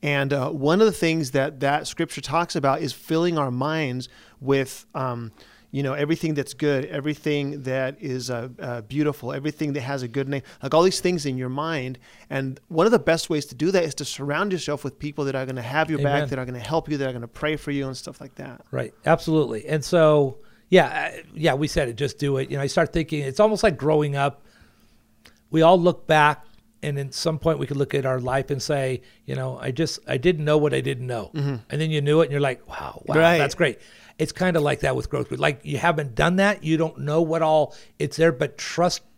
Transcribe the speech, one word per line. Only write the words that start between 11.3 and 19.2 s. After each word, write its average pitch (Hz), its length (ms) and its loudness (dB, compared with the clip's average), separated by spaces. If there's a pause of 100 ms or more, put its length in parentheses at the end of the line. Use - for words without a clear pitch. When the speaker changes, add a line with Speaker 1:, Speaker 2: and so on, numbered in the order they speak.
Speaker 1:
your 127 100 -4
mind. 135 520 -6 (280)
And 135 320 -6 (100)
one 170 180 4
of 233 40 6
the 240 60 6
best 165 320 2
ways 151 160 0
to - 100 -18
do 147 140 0
that 185 140 4
is 147 120 -4
to 143 100 -8
surround 147 460 -2
yourself 147 320 -4
with 135 140 -8
people 147 280 -6
that 135 100 -2
are 135 100 -2
gonna 131 160 -6
have 151 300 0
your 147 80 0
Speaker 2:
Amen. 143 220 2
Speaker 1:
back, 139 100 -4
that 131 80 -4
are 127 60 -6
gonna 123 120 -8
help 147 320 -2
you, 151 80 -2
that 135 100 -2
are 127 60 -4
gonna 120 140 -10
pray 151 280 -4
for 147 140 -10
you 139 160 -2
and 131 100 -8
stuff - 240 -14
like 135 160 -18
that. 135 260 -14 (100)
Speaker 2:
Right. 127 240 -6 (100)
Absolutely. 147 640 2